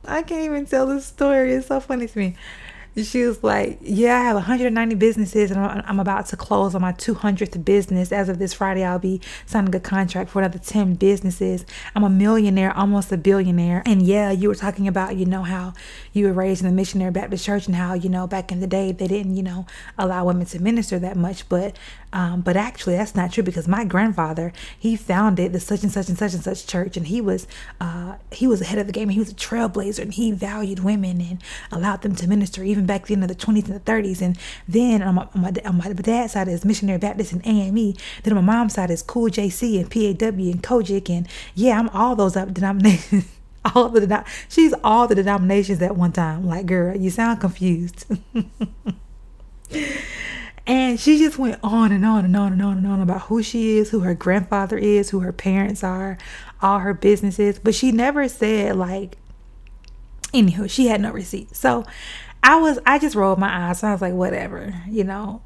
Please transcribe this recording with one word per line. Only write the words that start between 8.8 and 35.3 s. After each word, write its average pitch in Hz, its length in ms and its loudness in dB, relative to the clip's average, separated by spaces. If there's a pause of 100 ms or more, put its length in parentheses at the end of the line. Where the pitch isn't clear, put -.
I'll 180 160 0
be 185 220 -2 (240)
signing 196 280 0
a 190 60 0
contract 185 500 -2
for 202 100 -2
another 180 200 -2
ten 190 360 0
businesses. 185 720 0 (300)
I'm 214 80 4
a 202 60 4
millionaire, 196 680 4
almost 202 380 0
a 185 40 0
billionaire. 180 680 2
And 202 160 4
yeah, 196 300 4
you 196 180 2
were 208 60 0
talking 196 340 -2
about, 190 260 -2
you 185 100 -2
know, 185 180 0
how 185 300 -6 (380)
you 208 140 2
were 196 80 2
raised 185 300 0
in 185 40 0
the 180 60 2
Missionary 185 380 0
Baptist 190 340 -4
Church 202 200 -2
and 180 120 0
how, 180 160 -2
you 185 160 -2
know, 185 180 -2
back 185 240 -6
in 180 80 -4
the 190 80 -4
day, 190 240 -2
they 185 160 -4
didn't, 190 300 -2
you 190 60 -4
know, 185 220 -8 (320)
allow 185 280 -2
women 180 220 0
to 175 120 -10
minister 202 400 0
that 185 160 -6
much. 175 320 -2
But, 190 300 -2 (340)
um, 180 300 -2
but 180 160 0
actually, 202 400 -2
that's 214 180 -4
not 180 160 0
true, 226 120 -2
because 175 260 -2
my 214 160 0
grandfather, 170 680 0 (260)
he 220 200 -2
founded 185 560 2
the 180 80 -2
such 196 220 -4
and 202 100 0
such 190 160 -4
and 175 80 -2
such 208 160 -2
and 170 100 -6
such - 240 -6
church, 185 300 -4
and 165 100 -6
he 220 140 -2
was, 185 260 -2 (320)
uh, 175 360 -8 (180)
he 254 140 0
was 220 120 4
ahead 185 200 -4
of 202 80 -4
the 202 40 -8
game, 208 120 -6
and 202 100 0
he 202 60 2
was 220 120 -2
a - 40 -16
trailblazer, 214 640 -4
and 208 140 -8
he 226 200 0
valued 196 460 -6
women 185 420 0
and 175 200 -8 (300)
allowed 196 300 -4
them 202 160 -2
to 175 100 -4
minister 196 380 0
even 202 160 0 (100)
back 196 160 -4
then 202 160 0
in 185 60 -2
the 185 60 -6
twenties 214 340 0
and 196 60 -6
the 202 40 -12
thirties. 202 420 -2
And 180 160 0 (300)
then 220 340 4
on 185 140 2
my, 185 180 0